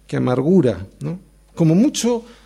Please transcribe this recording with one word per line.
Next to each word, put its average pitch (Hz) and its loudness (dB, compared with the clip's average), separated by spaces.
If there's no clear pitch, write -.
que 143 -6
amargura, 127 0
¿no? 160 -10
Como 165 2
mucho, 240 0